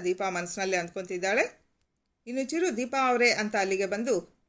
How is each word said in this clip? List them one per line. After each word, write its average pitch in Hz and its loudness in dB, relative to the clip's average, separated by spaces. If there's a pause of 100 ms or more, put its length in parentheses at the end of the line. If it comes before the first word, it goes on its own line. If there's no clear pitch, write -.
ದೀಪಾ 185 0
ಮನಸ್ಸಿನಲ್ಲೇ 185 -2
ಅಂದ್ಕೊಂತಿದ್ದಾಳೆ. 185 -2 (680)
ಇನ್ನು 254 -4
ಚಿರು 311 0
"ದೀಪಾ 262 0
ಅವರೇ" 240 6
ಅಂತ 214 0
ಅಲ್ಲಿಗೆ 196 2
ಬಂದು, 202 -2 (120)